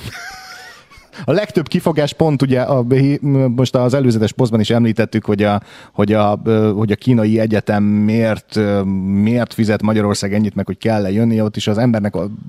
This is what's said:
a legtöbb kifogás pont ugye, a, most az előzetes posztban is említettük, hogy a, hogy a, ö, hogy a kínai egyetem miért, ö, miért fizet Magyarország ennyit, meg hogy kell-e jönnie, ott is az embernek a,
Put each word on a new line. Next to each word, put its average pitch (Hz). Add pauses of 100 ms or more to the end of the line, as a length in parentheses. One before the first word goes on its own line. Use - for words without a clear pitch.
(1200)
a 127
legtöbb 180
kifogás 160
pont 156
ugye, 127
a, 127 (720)
most 131
az 123
előzetes 113
posztban 113
is 104
említettük, 113
hogy 104
a, 104 (320)
hogy 104
a, 104
ö, 110
hogy 107
a 101
kínai 110
egyetem 107
miért, 104
ö, 101 (400)
miért 117
fizet 107
Magyarország 104
ennyit, 104
meg 98
hogy 92
kell-e 107
jönnie, 110
ott 107
is 104
az 107
embernek 110
a, 87 (220)